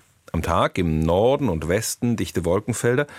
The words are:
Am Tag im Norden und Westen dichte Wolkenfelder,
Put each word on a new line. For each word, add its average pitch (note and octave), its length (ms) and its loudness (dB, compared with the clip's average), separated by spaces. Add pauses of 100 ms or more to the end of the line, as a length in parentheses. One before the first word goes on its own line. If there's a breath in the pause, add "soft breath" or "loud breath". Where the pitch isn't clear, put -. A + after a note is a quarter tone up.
(320)
Am E2 120 -2
Tag G2+ 340 0
im D#2+ 240 2
Norden A2+ 480 2
und D#2 180 -4
Westen A2 480 -2
dichte F2+ 300 -4
Wolkenfelder, A#2 600 0 (140 loud breath)